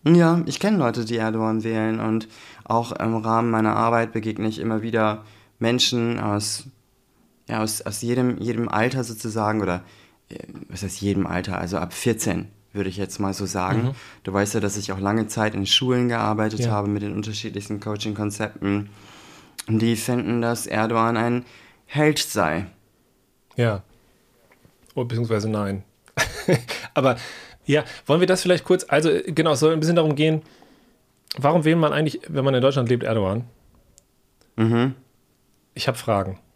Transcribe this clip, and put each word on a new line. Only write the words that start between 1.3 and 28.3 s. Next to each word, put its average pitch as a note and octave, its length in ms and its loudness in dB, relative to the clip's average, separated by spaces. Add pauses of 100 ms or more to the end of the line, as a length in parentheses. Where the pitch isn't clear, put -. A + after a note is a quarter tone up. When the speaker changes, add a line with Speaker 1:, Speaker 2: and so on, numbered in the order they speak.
Speaker 1:
wählen A2 360 -2
und A2 280 -2 (360)
auch A#2 300 -2
im A2+ 240 -2
Rahmen A2+ 340 2
meiner A2 240 2
Arbeit A2+ 380 2
begegne A2 340 -4
ich G#2+ 120 -4
immer A2 220 -2
wieder A2 420 0 (360)
Menschen A#2 600 0
aus, G#2 460 -4 (840)
ja, A2 140 -4
aus, G#2+ 220 -4
aus - 180 -8
jedem, B2 380 0
jedem A2+ 300 -2
Alter B2+ 340 0
sozusagen G#2+ 580 -2
oder, F2+ 220 -2 (460)
äh, - 80 -14 (320)
was F#2 120 -10
heißt F#2+ 200 -8
jedem G2 260 0
Alter, F2+ 320 -4
also F2 180 -4
ab F2 160 -4
vierzehn, G#2 540 -2 (260)
würde G2 160 -2
ich F2+ 80 -10
jetzt G2 220 -8
mal G2 160 -2
so G2+ 100 -4
sagen. F#2+ 440 0
Speaker 2:
Mhm. - 20 -4 (320)
Speaker 1:
Du F#2+ 100 -6
weißt G2+ 220 2
ja, A2 40 2
dass G2+ 180 -2
ich G2+ 140 -8
auch F#2+ 80 -6
lange G#2+ 280 0
Zeit G#2+ 260 -2
in G2 140 -4
Schulen B2 420 2
gearbeitet A2 520 0
Speaker 2:
Ja. A#2+ 100 0
Speaker 1:
habe G#2 160 0
mit G#2 160 -2
den G#2 100 -6
unterschiedlichsten G#2 680 -6
Coaching-Konzepten. G#2 1120 -4 (760)
Und A2 120 2
die A2+ 160 2
finden, A#2 460 -2
dass A#2 240 -2
Erdogan A2+ 520 0
ein A#2+ 280 0 (400)
Held D3+ 320 2
sei. F2 480 0 (920)
Speaker 2:
Ja. A2 280 0 (1120)
Oh, C3 80 -2
beziehungsweise A2+ 460 -2
nein. G2 340 -2 (320)
<laughs> - 800 -2
Aber C3 220 2 (480)
ja, C#3+ 180 2 (240)
wollen D#3+ 140 4
wir F3+ 60 4
das F#3 140 2